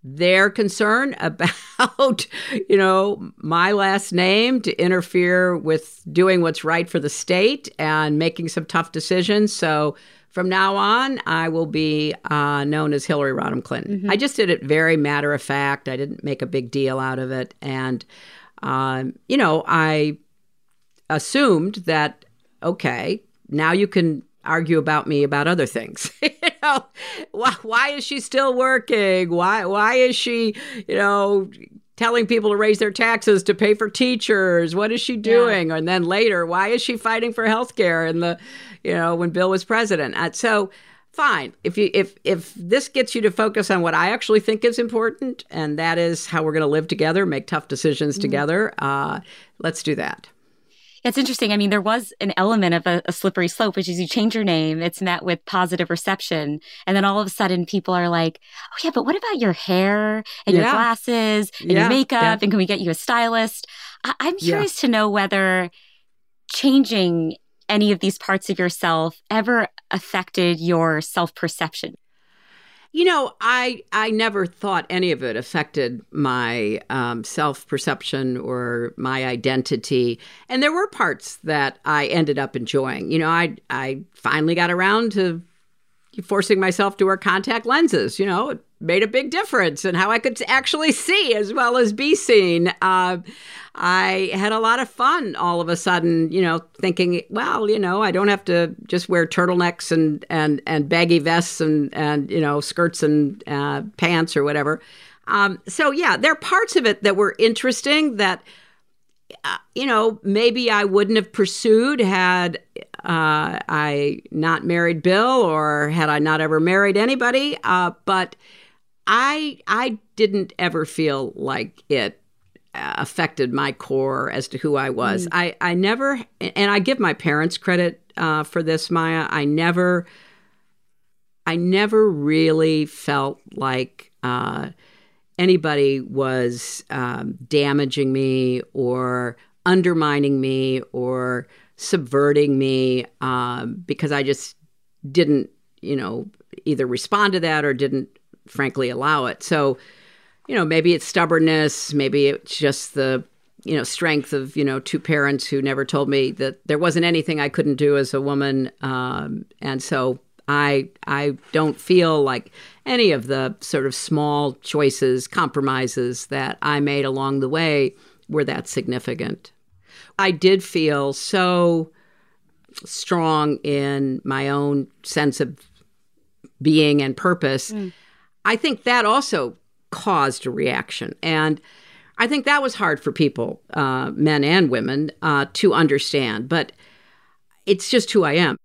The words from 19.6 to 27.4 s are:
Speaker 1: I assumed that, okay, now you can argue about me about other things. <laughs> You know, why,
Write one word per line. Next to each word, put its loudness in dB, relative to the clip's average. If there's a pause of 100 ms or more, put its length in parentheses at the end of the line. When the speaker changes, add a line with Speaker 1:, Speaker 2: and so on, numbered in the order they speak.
Speaker 1:
I 0 (920)
assumed 2 (100)
that, -2 (380)
okay, -4 (280)
now 0
you 2
can 0 (200)
argue 0
about 0
me 2
about 0
other 2
things. -8 (100)
<laughs> - (440)
You 2
know, -2 (460)
why, 0